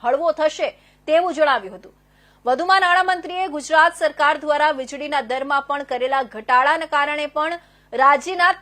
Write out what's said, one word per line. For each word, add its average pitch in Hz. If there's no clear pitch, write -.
હળવો 294
થશે 311
તેવું 330
જણાવ્યું 214
હતું. -
વધુમાં 359
નાણામંત્રીએ 359
ગુજરાત 320
સરકાર 302
દ્વારા 302
વીજળીના 277
દરમાં 277
પણ 285
કરેલા 254
ઘટાડાના 277
કારણે 294
પણ 302
રાજ્યના 330